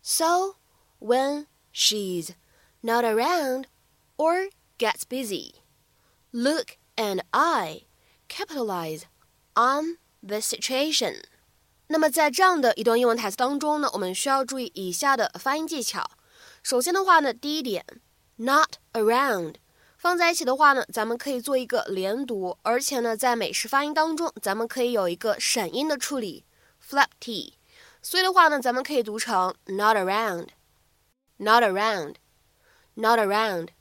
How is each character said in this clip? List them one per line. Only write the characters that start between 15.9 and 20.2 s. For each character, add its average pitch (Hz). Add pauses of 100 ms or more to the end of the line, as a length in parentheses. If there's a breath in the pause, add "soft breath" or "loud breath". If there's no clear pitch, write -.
首 254
先 349
的 381
话 339
呢， 269
第 285
一 320
点， 208 (480)
not 262 (140)
around 220 (520 soft breath)
放 359
在 339